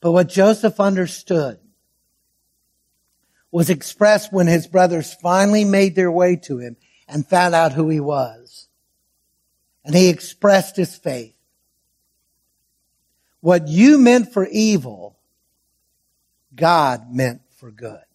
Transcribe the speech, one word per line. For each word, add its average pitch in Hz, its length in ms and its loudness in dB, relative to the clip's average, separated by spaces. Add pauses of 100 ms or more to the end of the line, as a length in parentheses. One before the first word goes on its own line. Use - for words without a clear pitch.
But 170 120 0
what 175 160 2
Joseph 214 500 0
understood 180 800 -4 (1900)
was 170 180 -2
expressed 208 640 -2
when 185 160 0
his 165 180 0
brothers 175 480 0
finally 202 520 0
made 196 280 0
their 185 160 0
way 180 280 0
to 139 220 -10
him 120 180 -16 (280)
and 147 220 -8
found 180 260 0
out 165 200 2
who 156 160 -2
he 156 100 -2
was. 135 680 -8 (1120)
And 151 100 -8
he 185 140 6
expressed - 680 -2
his 180 180 -6
faith. 123 400 -12 (2000)
What 165 260 2
you 226 300 6
meant 247 340 4
for 190 180 -2
evil, 131 680 -4 (1400)
God 131 580 -2
meant 123 280 -4 (160)
for 123 120 -20
good. 110 340 -18 (120)